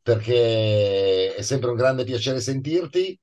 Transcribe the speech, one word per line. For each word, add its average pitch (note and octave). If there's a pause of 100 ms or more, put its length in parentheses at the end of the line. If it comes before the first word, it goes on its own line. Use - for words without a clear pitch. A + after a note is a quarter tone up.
perché G#2+
è G2+
sempre B2
un A#2+
grande B2+
piacere C3
sentirti, E3